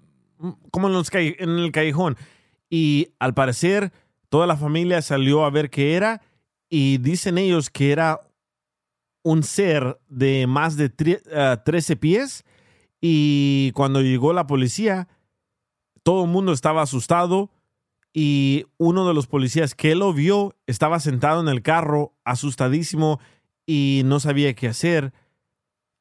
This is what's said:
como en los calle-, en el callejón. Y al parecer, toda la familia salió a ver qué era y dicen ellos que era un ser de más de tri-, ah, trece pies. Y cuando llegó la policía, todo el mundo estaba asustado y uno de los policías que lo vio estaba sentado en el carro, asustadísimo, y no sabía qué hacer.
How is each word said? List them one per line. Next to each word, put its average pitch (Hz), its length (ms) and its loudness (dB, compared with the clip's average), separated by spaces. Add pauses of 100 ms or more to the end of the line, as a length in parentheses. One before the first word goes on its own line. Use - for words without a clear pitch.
(720)
como 185 160 -2
en 190 80 2
los 180 160 -2
calle-, 165 280 -2
en 180 200 -4
el 170 140 -2
callejón. 156 440 0 (540)
Y 151 380 0 (100)
al 127 160 -2
parecer, 165 580 0 (380)
toda 160 160 4
la 165 100 2
familia 160 460 0
salió 143 420 2
a 147 60 0
ver 151 180 -2
qué 143 260 0
era 208 280 -2 (480)
y 135 280 2
dicen 170 400 -2
ellos 180 320 0
que 139 220 0
era 160 280 0 (1040)
un 160 180 2
ser 147 560 -2 (100)
de 135 380 0
más 147 300 0
de 147 180 0
tri-, 165 260 0 (140)
ah, 135 300 0
trece 160 320 0
pies. 190 480 0 (560)
Y 143 760 2
cuando 135 260 0
llegó 131 320 2
la 175 140 0
policía, 180 640 -2 (920)
todo 180 220 2
el 170 60 0
mundo 185 220 0
estaba 156 300 0
asustado 175 680 0 (640)
y 143 520 0 (120)
uno 180 300 2
de 170 60 2
los 139 120 -2
policías 139 480 -2
que 156 200 2
lo 190 180 0
vio 190 420 0 (120)
estaba 156 340 -2
sentado 147 400 0
en 160 80 0
el 127 140 -2
carro, 151 520 0 (100)
asustadísimo, 143 960 -2 (460)
y 139 400 0
no 135 140 2
sabía 139 360 0
qué 127 140 -6
hacer. 143 440 -2 (880)